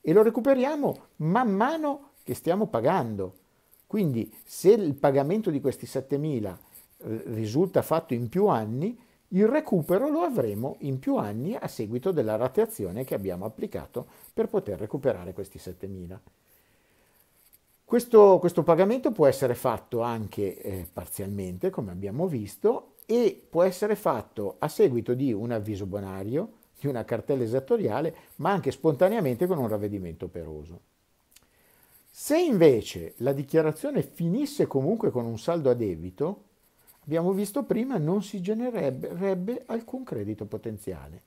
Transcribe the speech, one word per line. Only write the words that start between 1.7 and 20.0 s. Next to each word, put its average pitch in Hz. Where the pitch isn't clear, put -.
che -
stiamo 190
pagando. 113
Quindi, 143
se -
il 202
pagamento 147
di 143
questi 131
settemila, 131
eh, 117
risulta 120
fatto 160
in 120
più 190
anni, 135
il 196
recupero 240
lo 302
avremo 135
in 135
più 277
anni 123
a -
seguito 120
della 113
rateazione 123
che -
abbiamo 92
applicato 113
per 220
poter 104
recuperare 101
questi 98
settemila. 92
Questo, 214
questo 170
pagamento 202
può 160
essere 131
fatto 117